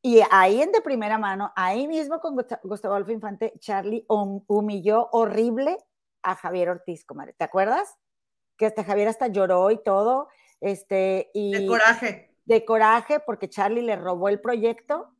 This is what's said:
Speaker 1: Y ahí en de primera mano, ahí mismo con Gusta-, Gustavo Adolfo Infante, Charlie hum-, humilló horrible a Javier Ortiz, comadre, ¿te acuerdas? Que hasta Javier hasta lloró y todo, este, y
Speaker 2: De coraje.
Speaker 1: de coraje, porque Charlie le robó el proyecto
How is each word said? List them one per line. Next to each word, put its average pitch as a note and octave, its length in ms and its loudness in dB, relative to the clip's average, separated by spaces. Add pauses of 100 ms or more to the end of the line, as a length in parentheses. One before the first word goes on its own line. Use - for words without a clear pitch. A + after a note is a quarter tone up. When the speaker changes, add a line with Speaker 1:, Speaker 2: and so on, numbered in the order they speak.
Speaker 1:
Y A#3 260 8
ahí G3 320 6
en F4 100 0
de A4 100 2
primera A3 360 -4
mano, G3+ 380 -6
ahí G3 320 -2
mismo D#4+ 320 -4
con D4+ 160 -8
Gusta-, B3 280 -6
Gustavo G3+ 300 -6
Adolfo G3 200 -4
Infante, G#3+ 440 -8
Charlie G#3 500 -6
hum-, G3+ 380 -4
humilló G#3 680 0
horrible A#3 680 0 (460)
a F#3 100 -2
Javier F3 340 -4
Ortiz, F3 360 -8
comadre, - 280 -18
¿te - 100 -6
acuerdas? G#3+ 540 -2 (600)
Que A3 80 2
hasta G#3+ 180 -2
Javier G3+ 240 0
hasta A3+ 200 -2
lloró F#3+ 440 2
y A3+ 120 0
todo, A3+ 440 0 (340)
este, F#3+ 720 -2
y G3+ 280 -2
Speaker 2:
De G3 60 -2
coraje. A3 680 0 (100)
Speaker 1:
de A3+ 200 4
coraje, A3+ 540 2
porque G3+ 300 -8
Charlie G#3+ 320 -2
le A3 140 -2
robó F3+ 340 -2
el G3+ 120 0
proyecto A#3 680 -4 (100)